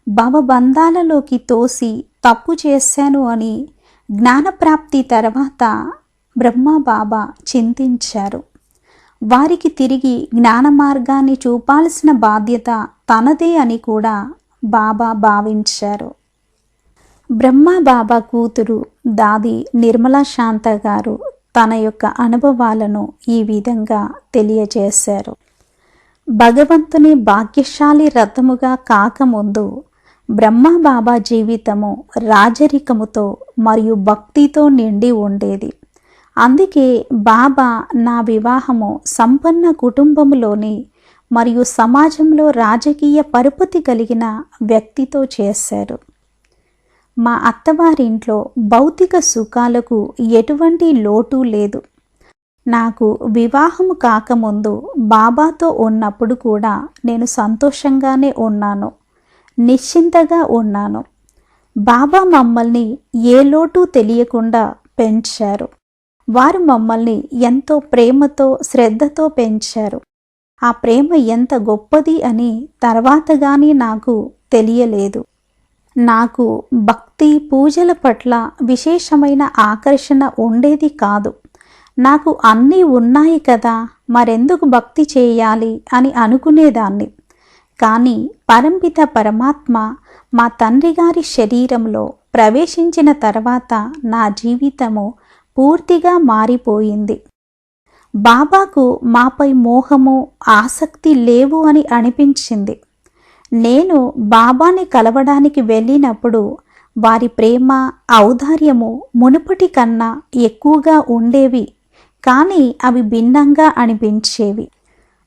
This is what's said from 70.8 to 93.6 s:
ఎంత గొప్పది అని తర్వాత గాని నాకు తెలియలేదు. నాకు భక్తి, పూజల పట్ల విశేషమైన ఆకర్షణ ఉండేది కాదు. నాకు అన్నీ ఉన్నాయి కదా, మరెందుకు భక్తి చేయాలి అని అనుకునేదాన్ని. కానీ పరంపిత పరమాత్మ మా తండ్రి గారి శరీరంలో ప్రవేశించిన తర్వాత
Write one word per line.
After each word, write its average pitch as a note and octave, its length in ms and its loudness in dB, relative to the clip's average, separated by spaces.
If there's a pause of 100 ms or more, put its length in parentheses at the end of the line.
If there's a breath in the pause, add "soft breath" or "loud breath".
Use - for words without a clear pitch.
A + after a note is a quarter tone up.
ఎంత A#3+ 400 0
గొప్పది B3 680 -2
అని A#3 460 -4 (140)
తర్వాత C4 500 0
గాని C#4+ 420 2
నాకు A3+ 560 -2 (220)
తెలియలేదు. A3 720 0 (720)
నాకు A#3 680 0 (100)
భక్తి, A#3+ 640 0
పూజల D4+ 540 0
పట్ల A#3+ 580 -2 (120)
విశేషమైన C#4+ 960 0
ఆకర్షణ C4+ 800 0
ఉండేది C4 500 0
కాదు. G#3 460 -4 (640 soft breath)
నాకు D4 460 2
అన్నీ B3 380 4
ఉన్నాయి D4 560 2
కదా, A#3 500 -2 (220)
మరెందుకు A#3+ 540 0
భక్తి B3+ 380 0
చేయాలి A3+ 800 0 (100)
అని B3+ 200 2
అనుకునేదాన్ని. A#3 960 2 (720)
కానీ A#3 500 0 (200)
పరంపిత D#4+ 520 2
పరమాత్మ A#3 920 -2 (380 soft breath)
మా A#3 140 2
తండ్రి A#3+ 420 0
గారి E4+ 320 0
శరీరంలో A3+ 880 -2 (220)
ప్రవేశించిన D4+ 800 2
తర్వాత A3+ 800 -4 (120)